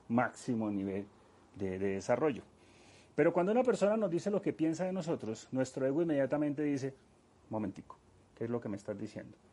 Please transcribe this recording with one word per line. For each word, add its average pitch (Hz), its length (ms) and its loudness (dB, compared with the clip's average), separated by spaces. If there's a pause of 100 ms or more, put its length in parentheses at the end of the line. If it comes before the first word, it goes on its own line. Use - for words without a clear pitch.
máximo 117 640 0
nivel 98 340 -2 (500)
de, 95 220 -4
de 98 160 0
desarrollo. 123 480 0 (760)
Pero 156 160 6
cuando 180 200 2
una 247 120 4
persona 208 340 4
nos 208 120 2
dice 170 220 0
lo 202 100 2
que 151 120 0
piensa 160 320 0
de 185 80 -2
nosotros, 147 580 -4
nuestro 131 340 0
ego 143 160 2
inmediatamente 147 640 2
dice: 139 320 -2 (560)
"Momentico, - 460 -6 (380)
¿qué 117 100 -6
es 113 40 -4
lo 120 100 -2
que 117 100 -8
me 101 80 -4
estás 104 200 -6
diciendo? 107 400 -10 (160)